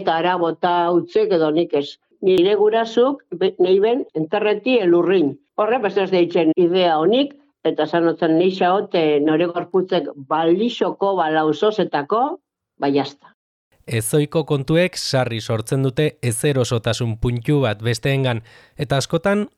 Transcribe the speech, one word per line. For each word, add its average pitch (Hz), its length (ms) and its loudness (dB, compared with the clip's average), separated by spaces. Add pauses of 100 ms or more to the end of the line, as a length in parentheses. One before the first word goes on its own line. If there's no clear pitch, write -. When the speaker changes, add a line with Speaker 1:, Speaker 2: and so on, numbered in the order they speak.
Speaker 1:
eta 185 160 0
ara 180 200 0
bota 170 360 -2 (180)
utzek, 180 480 0
edo 156 160 2
nik 160 200 0
ez. 143 240 -4 (220)
Nire 185 360 2
gurasuk, 226 760 2
be, 190 300 -2
nahi 185 200 4
ben, 233 240 0 (100)
enterreti 208 640 0
elurrin. 170 580 2 (180)
Horre, 220 240 0
beste 202 240 -2
ez 185 80 -2
deitzen 175 460 2
idea 175 420 2
honik, 233 380 0 (260)
eta 156 240 -2
sanotzen 165 520 0
neixa 185 360 2
hot, 196 200 -2
eh, 156 260 2
nore 156 260 2
gorputzek 175 680 -2
balixoko, 180 1000 -2
balauzozetako, 170 1300 0 (400)
bai, 143 180 0
jazta. - 380 -8 (540)
Speaker 2:
Ezohiko 147 560 -2
kontuek 160 500 -2
sarri 120 440 -4
sortzen 113 420 -4
dute 135 240 0 (160)
ezerosotasun 120 960 -2
puntu 123 460 -2
bat 107 180 -4
besteengan, 123 640 -2 (340)
eta 139 240 -2
askotan 202 560 -2